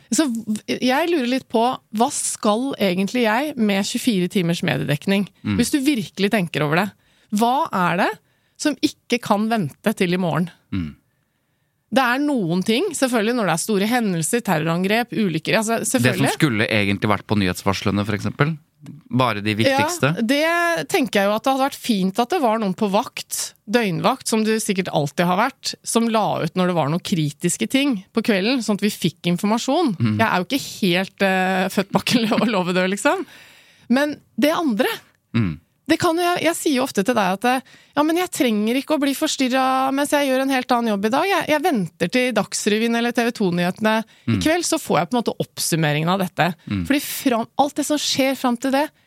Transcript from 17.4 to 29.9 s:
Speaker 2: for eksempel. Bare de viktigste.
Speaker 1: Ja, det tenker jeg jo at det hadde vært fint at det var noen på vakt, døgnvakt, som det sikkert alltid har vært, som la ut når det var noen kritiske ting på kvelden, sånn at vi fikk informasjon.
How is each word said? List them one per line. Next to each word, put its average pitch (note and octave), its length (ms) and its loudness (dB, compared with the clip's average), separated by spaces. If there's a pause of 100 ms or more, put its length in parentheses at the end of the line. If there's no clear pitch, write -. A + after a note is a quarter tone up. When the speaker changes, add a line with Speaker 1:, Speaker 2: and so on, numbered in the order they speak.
Speaker 2:
for G#2 120 -4
eksempel. C#3+ 380 -2 (540)
Bare A#2+ 320 0
de G#2 140 0
viktigste. C4+ 560 2
Speaker 1:
Ja, F3 100 -2
det E4 680 0
tenker G#3+ 320 0
jeg G3 80 2
jo G#3 80 0
at A3 80 -4
det C4+ 80 2
hadde C4 100 0
vært C#4 160 -4
fint F#3+ 400 -2
at A#3+ 100 0
det F#4 120 0
var A3+ 180 2
noen G3 160 -2
på G#3+ 160 -2
vakt, - 600 -4 (120)
døgnvakt, G#3 640 0
som A3 160 2
det A3 180 0
sikkert F#3 320 -2
alltid D#3+ 320 0
har F3+ 140 2
vært, - 340 -4 (100)
som A#3 280 0
la A3 140 2 (180)
ut E3+ 100 -4
når F3+ 140 2
det F3+ 100 0
var C#3+ 140 0
noen F3 100 -2
kritiske E3+ 680 -2
ting C4+ 260 2 (180)
på A3 140 -2
kvelden, A3 340 2
sånn G#3 160 -2
at G#3 80 -2
vi G#3+ 80 0
fikk - 380 -2
informasjon. A3+ 640 0